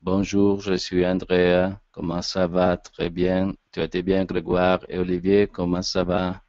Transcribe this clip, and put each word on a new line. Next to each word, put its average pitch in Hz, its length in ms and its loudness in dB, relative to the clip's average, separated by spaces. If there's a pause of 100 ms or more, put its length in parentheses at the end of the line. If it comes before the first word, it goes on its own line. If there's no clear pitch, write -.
Bonjour, 98 580 2
je 98 160 -2
suis 90 300 0
Andrea. 90 720 2 (120)
Comment 87 280 -6
ça 92 280 -2
va? 90 280 2
Très - 340 -6
bien. 92 420 0 (180)
Tu - 100 -10
étais 85 220 -4
bien, 95 220 0
Grégoire 90 640 0
et 90 100 -8
Olivier? 90 480 2
Comment 87 360 -4
ça 92 200 -2
va? 90 460 -2